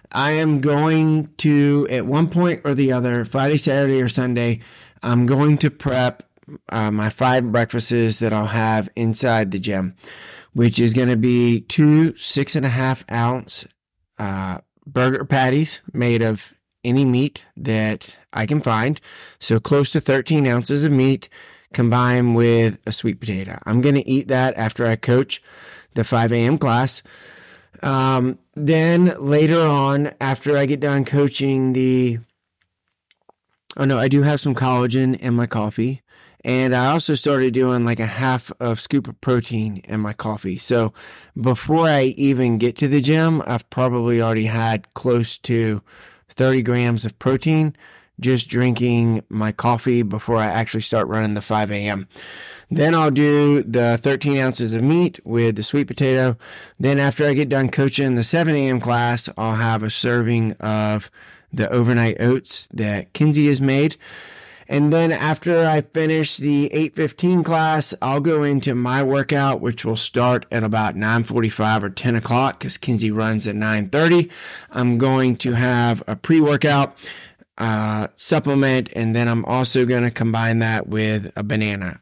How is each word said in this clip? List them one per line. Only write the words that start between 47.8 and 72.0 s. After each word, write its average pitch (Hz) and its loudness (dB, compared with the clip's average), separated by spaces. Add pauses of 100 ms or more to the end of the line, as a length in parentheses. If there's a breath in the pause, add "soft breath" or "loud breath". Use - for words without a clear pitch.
just 123 0
drinking 120 0
my 107 -2
coffee 120 0
before 110 -2
I 107 0
actually 110 -4
start 107 -2
running 107 -2
the 104 -6
five 107 -2
A 104 -6
M. 98 -6 (640 loud breath)
Then 160 2
I'll 156 2
do 147 4
the 117 0
thirteen 139 0
ounces 123 -2
of 113 -2
meat 165 2
with 117 0
the 107 -6
sweet 143 -2
potato. 131 0 (420 loud breath)
Then 139 2
after 139 0
I 143 2
get 143 0
done 135 0
coaching 139 0
the 117 0
seven 165 0
A 139 0
M 123 0
class, 120 -2
I'll 110 -4
have 113 -2
a 107 -4
serving 117 0
of 107 -2 (420 loud breath)
the 117 -2
overnight 120 2
oats - -2
that 104 -6
Kinsey 151 2
has 135 2
made. 139 0 (760 loud breath)
And 147 2
then 165 2
after 165 0
I 156 2
finish 156 -2
the 143 0
eight 151 -2
fifteen 175 0
class, 156 0
I'll 139 -2
go 151 2
into 143 0
my 123 -2
workout, 139 0
which 113 -4
will 110 -4
start 123 0
at 117 -2
about 107 -2
nine 110 0
forty-five 110 0
or 101 -4
ten 117 -2